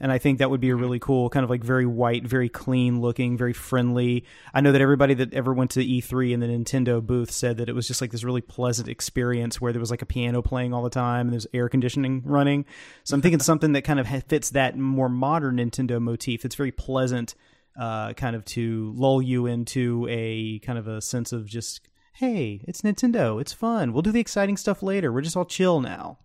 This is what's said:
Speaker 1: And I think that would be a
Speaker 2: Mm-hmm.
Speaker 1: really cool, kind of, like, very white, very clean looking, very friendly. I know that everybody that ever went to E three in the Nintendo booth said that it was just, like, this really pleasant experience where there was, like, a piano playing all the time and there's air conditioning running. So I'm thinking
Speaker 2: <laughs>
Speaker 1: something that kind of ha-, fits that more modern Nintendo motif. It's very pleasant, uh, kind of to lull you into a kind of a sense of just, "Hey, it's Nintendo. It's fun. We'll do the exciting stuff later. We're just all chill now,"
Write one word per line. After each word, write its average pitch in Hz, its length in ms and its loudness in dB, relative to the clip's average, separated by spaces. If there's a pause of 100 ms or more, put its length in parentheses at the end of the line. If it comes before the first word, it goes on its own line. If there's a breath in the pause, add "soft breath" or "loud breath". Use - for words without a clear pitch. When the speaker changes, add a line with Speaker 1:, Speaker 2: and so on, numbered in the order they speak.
Speaker 1:
And 131 100 0
I 131 60 2
think 135 220 2
that 131 100 2
would 135 100 0
be 127 120 0
a - 20 2
Speaker 2:
Mm-hmm. 120 80 0
Speaker 1:
really 123 180 -2
cool, 127 300 2
kind 135 160 2
of, 117 40 -4
like, 123 140 0
very 127 220 2
white, 120 400 0
very 123 240 0
clean 123 500 0
looking, 123 380 0
very 120 160 0
friendly. 123 720 0 (280 loud breath)
I 135 60 4
know 143 140 8
that 135 80 6
everybody 135 320 6
that 127 200 0
ever 131 200 0
went 127 180 0
to 131 100 0
E 127 200 0
three 123 320 0
in 120 80 0
the 117 60 0
Nintendo 120 540 0
booth 120 300 0
said 120 280 0
that 120 100 -4
it 120 60 -6
was 120 120 -4
just, - 140 -4
like, 123 100 -6
this 120 140 -8
really 123 160 0
pleasant 120 480 -4
experience 120 720 -2
where 123 100 0
there 117 80 -2
was, 113 120 -4
like, 120 100 -4
a - 40 -8
piano 120 360 -2
playing 123 320 -4
all 120 100 -2
the 123 60 -2
time 120 380 0
and 120 40 0
there's 117 220 -4
air 120 160 0
conditioning 131 560 0
running. 143 400 2 (400 loud breath)
So 143 100 -2
I'm 139 60 4
thinking 165 180 4
Speaker 2:
<laughs> - 0 -
Speaker 1:
something 156 320 4
that 139 140 2
kind 143 160 2
of 113 60 -2
ha-, 135 200 -2
fits 151 220 0
that 135 280 0
more 135 300 2
modern 131 520 0
Nintendo 120 420 0
motif. 117 420 -4
It's 123 120 -6
very 139 180 -2
pleasant, 127 600 -2 (440)
uh, 110 340 -6
kind 117 220 -4
of 110 80 -8
to 113 540 -4
lull 135 240 4
you 127 240 0
into 120 640 -2
a 110 500 -4
kind 120 180 -6
of 107 120 -8
a 110 100 -8
sense 120 320 -4
of 113 140 -6
just, 110 420 -10 (240)
"Hey, 151 560 -2
it's - 140 -12
Nintendo. 208 580 2
It's - 140 -6
fun. 214 400 0
We'll 135 80 2
do 202 100 2
the 233 80 4
exciting 202 380 0
stuff - 260 -2
later. 190 300 0
We're 131 80 0
just 165 160 -4
all 180 80 0
chill 180 340 2
now," 87 460 -6